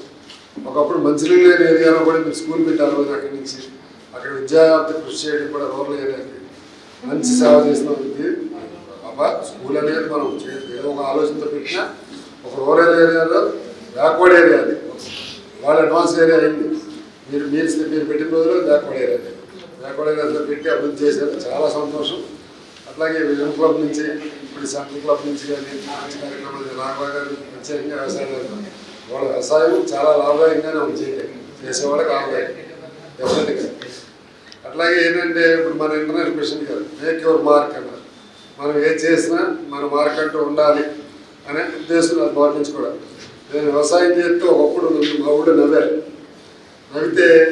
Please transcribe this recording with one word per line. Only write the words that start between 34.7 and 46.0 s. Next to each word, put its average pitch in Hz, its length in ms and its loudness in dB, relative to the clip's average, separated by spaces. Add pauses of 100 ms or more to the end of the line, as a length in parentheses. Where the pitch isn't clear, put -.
ఏంటంటే 170 460 2
ఇప్పుడు 165 200 0
మన 151 180 -2
ఇంటర్నేషనల్ 156 440 -2
ప్రెసిడెంట్ 147 360 -6
గారు 151 100 -6
"Make 160 440 -6
your 160 120 4
mark" 147 380 4
అన్నారు. - 280 -12 (560)
మనం 147 180 -2
ఏది 156 160 2
చేసినా 165 440 2 (320)
మన 143 240 -6
మార్క్ 147 260 0
అంటూ 151 240 -2
ఉండాలి 147 400 2 (640)
అనే 151 100 -6
ఉద్దేశం 165 600 0
అది 143 100 0
మొదటి 147 260 2
నుంచి 143 140 -2
కూడా. - 180 -6 (640)
నేను 147 180 0
వ్యవసాయం 165 400 4
చేస్తే 170 360 2
ఒకప్పుడు 156 560 2 (160)
మా 143 120 0
ఊళ్ళో 156 240 4
నవ్వారు, 147 480 2 (920)